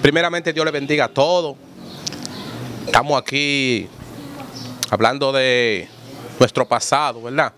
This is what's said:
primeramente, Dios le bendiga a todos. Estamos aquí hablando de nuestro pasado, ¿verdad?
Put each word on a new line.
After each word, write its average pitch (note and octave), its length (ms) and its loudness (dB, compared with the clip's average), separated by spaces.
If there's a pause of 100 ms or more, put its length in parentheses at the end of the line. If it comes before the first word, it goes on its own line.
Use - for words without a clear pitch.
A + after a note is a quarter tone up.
primeramente, E3+ 500 2
Dios D#3 100 0
le D#3 80 0
bendiga C#3+ 340 0
a - 20 -2
todos. D#3+ 500 2 (1300)
Estamos C3+ 340 2
aquí C3+ 680 0 (1000)
hablando B2+ 400 2
de B2 560 2 (520)
nuestro B2+ 280 4
pasado, A#2+ 560 0
¿verdad? C3 340 0